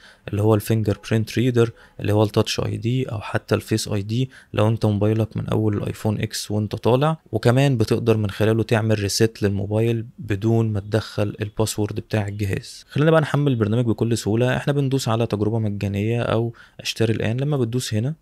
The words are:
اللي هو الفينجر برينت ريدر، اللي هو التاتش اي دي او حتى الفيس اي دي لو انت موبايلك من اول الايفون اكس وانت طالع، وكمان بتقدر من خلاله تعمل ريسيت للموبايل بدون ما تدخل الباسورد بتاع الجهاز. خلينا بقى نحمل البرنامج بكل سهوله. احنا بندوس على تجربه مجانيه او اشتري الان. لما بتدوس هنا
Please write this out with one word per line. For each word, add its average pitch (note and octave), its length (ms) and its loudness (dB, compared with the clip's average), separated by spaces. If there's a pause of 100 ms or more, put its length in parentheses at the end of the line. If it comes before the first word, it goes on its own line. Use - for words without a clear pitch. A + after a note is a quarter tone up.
(300)
اللي G#2 120 -2
هو A2 140 6
الفينجر G#2 420 0 (120)
برينت A2 280 0
ريدر، A#2 340 2 (280)
اللي G#2 140 -2
هو G#2+ 100 4
التاتش G#2+ 360 0
اي G#2+ 180 -4
دي B2 340 -2
او G#2+ 80 -6
حتى - 360 -2
الفيس - 320 -2
اي G#2+ 140 -2
دي A2+ 280 -2 (240)
لو G#2+ 140 2
انت A2+ 180 0
موبايلك G#2+ 520 2
من G#2+ 100 -4
اول A2 300 0
الايفون - 440 -4
اكس - 300 -6
وانت G#2 240 -2
طالع، C3+ 420 2 (140)
وكمان B2+ 460 4
بتقدر A2 400 2
من G#2+ 120 0
خلاله A2 340 2
تعمل A2 360 2
ريسيت A2 440 0
للموبايل G#2+ 640 0 (140)
بدون A2+ 500 0
ما G#2 100 -2
تدخل G#2 640 -2
الباسورد G#2 540 -2
بتاع G#2+ 320 -4
الجهاز. G2+ 600 -6
خلينا D3+ 220 4
بقى D#3+ 100 6
نحمل C#3+ 300 0
البرنامج A2+ 340 2
بكل A2+ 320 0
سهوله. B2 400 0
احنا C#3+ 160 -2
بندوس C3+ 340 0
على A#2 180 2
تجربه G#2+ 340 0
مجانيه G#2 600 -2
او A2+ 320 0 (260)
اشتري - 340 0
الان. G#2+ 240 -2
لما C#3+ 200 -2
بتدوس B2 360 -2
هنا A#2 280 -2